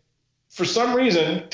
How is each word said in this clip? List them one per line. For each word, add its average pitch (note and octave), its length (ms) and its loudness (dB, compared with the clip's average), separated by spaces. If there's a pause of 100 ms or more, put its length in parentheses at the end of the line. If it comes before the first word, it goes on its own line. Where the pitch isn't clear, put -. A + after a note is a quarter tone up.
(500)
for - 140 -6
some B3 300 0
reason, F3+ 440 2
a - 160 -10